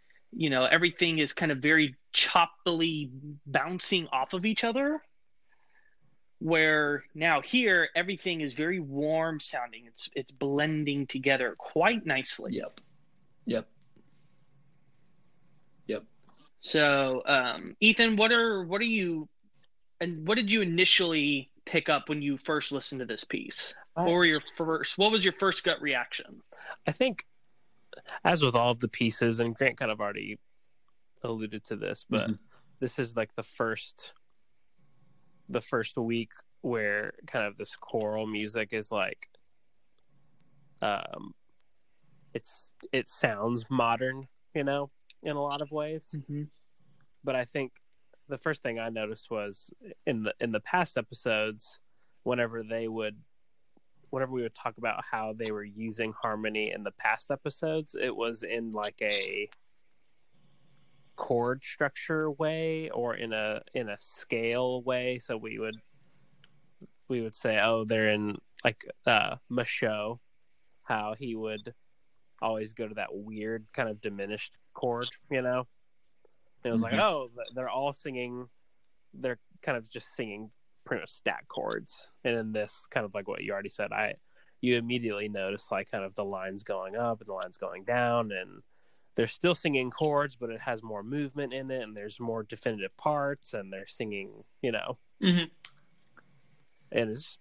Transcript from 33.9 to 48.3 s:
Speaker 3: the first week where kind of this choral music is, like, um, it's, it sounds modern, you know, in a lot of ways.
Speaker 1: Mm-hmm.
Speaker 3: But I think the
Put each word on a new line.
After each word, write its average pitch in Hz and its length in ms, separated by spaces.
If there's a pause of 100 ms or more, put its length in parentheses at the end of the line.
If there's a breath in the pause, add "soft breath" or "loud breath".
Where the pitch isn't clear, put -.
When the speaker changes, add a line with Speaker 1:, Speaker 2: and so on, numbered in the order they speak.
Speaker 3:
the 123 120
first - 360
week 117 360 (300)
where 107 500 (160)
kind 113 180
of 101 100
this 107 200
choral 110 500
music 107 460
is, 110 180
like, - 380 (1500)
um, - 500 (1040)
it's, - 380 (200)
it 131 160
sounds 113 640
modern, 131 560 (280)
you 147 100
know, 139 260 (320)
in 151 140
a 143 60
lot 143 200
of 143 80
ways. 151 440
Speaker 1:
Mm-hmm. 147 280 (800)
Speaker 3:
But 135 100
I 127 120
think 135 260 (560)
the 139 80